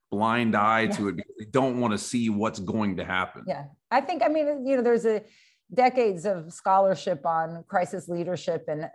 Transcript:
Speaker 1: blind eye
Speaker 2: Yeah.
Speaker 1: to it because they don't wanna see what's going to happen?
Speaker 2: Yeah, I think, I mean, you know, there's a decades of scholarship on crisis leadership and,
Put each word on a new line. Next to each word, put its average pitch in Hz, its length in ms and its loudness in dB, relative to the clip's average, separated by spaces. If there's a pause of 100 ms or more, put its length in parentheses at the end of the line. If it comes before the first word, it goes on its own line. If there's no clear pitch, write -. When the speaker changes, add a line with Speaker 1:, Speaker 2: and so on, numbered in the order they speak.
(120)
Speaker 1:
blind 110 440 2
eye 110 260 4
Speaker 2:
Yeah. 104 100 2
Speaker 1:
to 101 160 -2
it 90 80 -2
because - 240 -12
they 107 60 -12
don't 127 340 0
wanna 110 180 0
see 117 320 -2
what's 107 300 -2
going 101 380 -2
to 87 80 -6
happen? 92 420 -4
Speaker 2:
Yeah, 143 200 -8 (240)
I 254 100 4
think, 339 220 -4
I 330 40 4
mean, 294 400 0
you 269 80 2
know, 254 60 2
there's 233 240 2
a 214 180 0 (500)
decades 233 520 2
of 170 260 -4
scholarship 190 760 2
on 165 420 -2
crisis 180 420 -2
leadership 170 580 -4
and, 156 280 -6